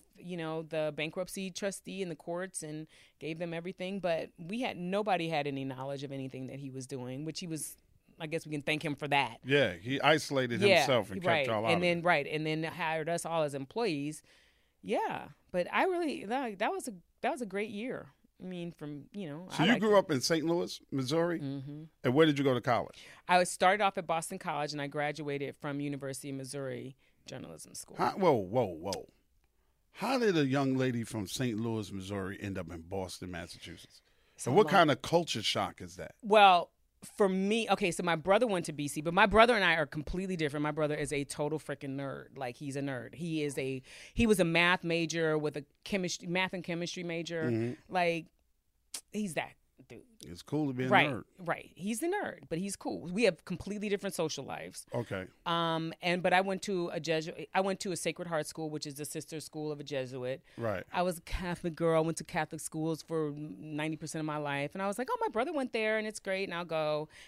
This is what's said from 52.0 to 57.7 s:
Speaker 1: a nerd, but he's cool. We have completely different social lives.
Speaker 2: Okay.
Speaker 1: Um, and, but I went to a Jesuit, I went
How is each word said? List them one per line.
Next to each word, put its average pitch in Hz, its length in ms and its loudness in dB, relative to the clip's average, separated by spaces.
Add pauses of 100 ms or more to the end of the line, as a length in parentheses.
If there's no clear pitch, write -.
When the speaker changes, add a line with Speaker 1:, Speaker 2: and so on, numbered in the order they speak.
Speaker 1:
a 339 40 0
nerd, 381 320 -2 (100)
but 160 80 -2
he's 196 180 -4
cool. 226 340 -6
We 202 140 2
have 180 220 2
completely 196 420 -6
different 196 280 -2
social 151 280 -4
lives. 90 500 -10
Speaker 2:
Okay. 104 340 -4 (180)
Speaker 1:
Um, 165 560 0
and, 175 200 0
but 180 120 4
I 180 80 8
went 190 220 -2
to 175 280 -2
a 175 80 -6
Jesuit, 160 540 -2
I 190 80 6
went 190 200 0